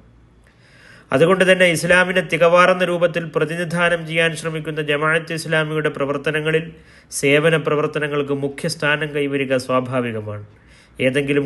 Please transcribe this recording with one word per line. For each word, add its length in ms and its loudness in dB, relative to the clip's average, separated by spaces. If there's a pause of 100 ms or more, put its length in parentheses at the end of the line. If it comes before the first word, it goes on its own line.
(1120)
അതുകൊണ്ട് 340 4
തന്നെ 200 6 (100)
ഇസ്ലാമിനെ 460 2 (100)
തികവാർന്ന 580 4
രൂപത്തിൽ 420 0
പ്രതിനിധാനം 760 -2
ചെയ്യാൻ 240 0 (100)
ശ്രമിക്കുന്ന 500 -6
ജമാഅത്തെ 500 -2
ഇസ്ലാമിയുടെ 500 -2
പ്രവർത്തനങ്ങളിൽ 720 -2 (480)
സേവന 440 4 (100)
പ്രവർത്തനങ്ങൾക്ക് 800 -2
മുഖ്യ 240 -6
സ്ഥാനം 480 -2
കൈവരിക 500 -2
സ്വാഭാവികമാണ്. 800 -4 (520)
ഏതെങ്കിലും 480 0